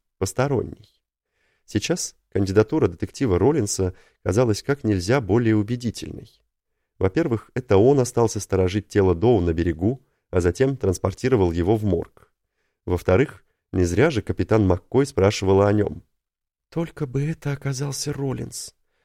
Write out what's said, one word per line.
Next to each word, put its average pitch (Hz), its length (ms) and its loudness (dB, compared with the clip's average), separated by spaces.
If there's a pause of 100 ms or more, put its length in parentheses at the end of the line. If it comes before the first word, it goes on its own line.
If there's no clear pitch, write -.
(180)
посторонний. - 840 -6 (640)
Сейчас - 500 -4 (140)
кандидатура 104 580 2
детектива 90 500 -2
Роллинса 101 560 0 (300)
казалась 104 400 0
как 139 200 -4
нельзя 107 380 0
более 110 340 0
убедительной. - 840 -6 (560)
Во-первых, 117 560 -2
это 101 240 2
он 135 220 6
остался 117 400 0
сторожить 92 480 -2
тело 95 260 4
Доу 101 280 2
на 85 120 0
берегу, 85 500 -2 (260)
а 90 120 0
затем 131 340 0
транспортировал 98 760 0
его 87 260 0
в 107 80 -4
морг. - 480 -4 (520)
Во-вторых, 95 600 0 (260)
не 95 120 2
зря 95 260 2
же 117 120 -2
капитан 104 440 0
Маккой 104 400 0
спрашивала 98 600 2
о 101 60 2
нём. 104 300 -2 (640)
«Только 160 360 -8
бы 135 180 -4
это 151 280 -6
оказался 139 600 -6
Роллинс», 135 640 -8 (320)